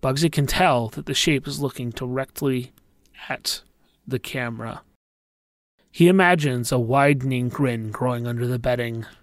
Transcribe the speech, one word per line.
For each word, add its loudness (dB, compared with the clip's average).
Bugsy 0
can 0
tell 2
that -12
the -4
shape 0
is -6
looking -4
directly -4
at -6
the -4
camera. -8
He 6
imagines 4
a 2
widening 2
grin -2
growing -2
under -2
the -2
bedding -2